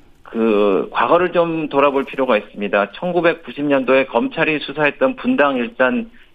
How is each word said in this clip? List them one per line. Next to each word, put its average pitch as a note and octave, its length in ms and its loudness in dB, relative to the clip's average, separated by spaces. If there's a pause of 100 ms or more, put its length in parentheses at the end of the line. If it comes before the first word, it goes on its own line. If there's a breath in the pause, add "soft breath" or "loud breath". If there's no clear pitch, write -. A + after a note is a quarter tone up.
(220)
그 G#2 720 2
과거를 E3+ 400 2
좀 E3 380 -2
돌아볼 C#3 340 2
필요가 B2 320 -2
있습니다. G2+ 560 -2
천구백구십 E3 720 -2
년도에 C3+ 420 2
검찰이 C#3+ 540 -2
수사했던 C#3 560 -2
분당 C3+ 400 0
일산 A#2+ 540 -2 (240 soft breath)